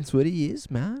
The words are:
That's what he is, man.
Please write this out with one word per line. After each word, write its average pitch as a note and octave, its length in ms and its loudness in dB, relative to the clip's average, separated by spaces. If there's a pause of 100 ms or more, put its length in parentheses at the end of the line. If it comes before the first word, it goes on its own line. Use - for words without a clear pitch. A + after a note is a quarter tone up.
That's D3 120 -8
what C#3 140 6
he E3 240 0
is, C4+ 200 -8
man. E3 300 -2